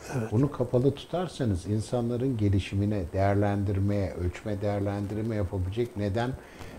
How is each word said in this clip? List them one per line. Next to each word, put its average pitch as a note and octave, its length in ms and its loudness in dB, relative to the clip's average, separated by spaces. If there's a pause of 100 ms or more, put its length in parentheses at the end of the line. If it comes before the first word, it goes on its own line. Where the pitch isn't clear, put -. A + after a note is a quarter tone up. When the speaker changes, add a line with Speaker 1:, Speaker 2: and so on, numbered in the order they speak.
(180)
Speaker 1:
Evet. A2 140 -4
Speaker 2:
Bunu C#3 200 4
kapalı B2+ 440 2
tutarsanız C3+ 720 -2
insanların A#2 720 0
gelişimine, G2+ 680 2 (100)
değerlendirmeye, G2+ 1000 2
ölçme G2 480 -4
değerlendirme G2+ 720 -2
yapabilecek G2+ 640 -2
neden, G#2 340 0 (480)